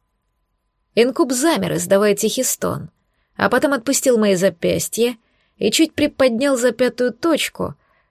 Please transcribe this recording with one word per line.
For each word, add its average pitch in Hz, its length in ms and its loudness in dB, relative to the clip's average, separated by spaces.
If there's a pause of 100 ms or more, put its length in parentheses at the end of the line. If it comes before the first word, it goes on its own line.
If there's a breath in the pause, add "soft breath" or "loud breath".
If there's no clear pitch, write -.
(960)
Инкуб 247 380 2
замер, 247 420 0
издавая 196 400 2
тихий 220 280 -2
стон, 170 480 -6 (460)
а 196 120 0
потом 254 240 0
отпустил 262 460 0
мои 208 160 4
запястья 180 840 -2 (400)
и 214 140 -2
чуть - 240 0
приподнял 262 640 0
за 240 160 0
пятую 247 400 -2
точку, 247 640 -4 (360)